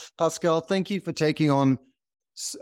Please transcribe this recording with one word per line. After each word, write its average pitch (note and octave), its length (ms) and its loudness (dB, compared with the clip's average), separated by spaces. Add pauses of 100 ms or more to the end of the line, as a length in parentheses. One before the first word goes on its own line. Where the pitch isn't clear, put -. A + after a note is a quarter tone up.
(160)
Pascal, E3 440 0
thank F#3+ 300 -2
you G3 100 -4
for E3+ 120 -6
taking D#3 380 0
on C3+ 280 4 (580)
s-, - 260 -12